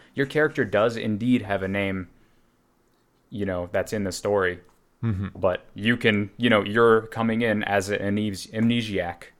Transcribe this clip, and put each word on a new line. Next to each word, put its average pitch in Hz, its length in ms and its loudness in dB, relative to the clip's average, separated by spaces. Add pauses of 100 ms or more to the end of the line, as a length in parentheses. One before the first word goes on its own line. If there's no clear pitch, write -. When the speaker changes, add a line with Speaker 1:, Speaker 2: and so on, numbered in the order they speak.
(140)
Speaker 1:
Your 139 120 -2
character 147 380 0
does 107 320 2
indeed 113 460 0
have 98 220 -4
a 95 40 -2
name, 95 400 -4 (1200)
you 101 140 -6
know, 90 280 -4
that's 95 200 -2
in 104 120 -2
the 90 80 -4
story. 95 480 0 (420)
Speaker 2:
Mm-hmm. 98 260 -2 (100)
Speaker 1:
But 92 260 0 (100)
you 113 220 2
can, 104 400 2
you 120 140 2
know, 107 120 4
you're 110 460 6
coming 113 340 -2
in 107 220 0
as 101 260 0
an 101 100 0
amnes-, 101 520 -4
amnesiac, 110 720 -2 (160)